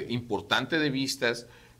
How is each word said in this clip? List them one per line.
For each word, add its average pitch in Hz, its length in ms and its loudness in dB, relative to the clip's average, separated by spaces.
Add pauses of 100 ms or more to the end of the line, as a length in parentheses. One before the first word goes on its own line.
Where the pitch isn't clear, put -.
importante 120 720 0
de 151 100 4
vistas, 127 580 -2 (320)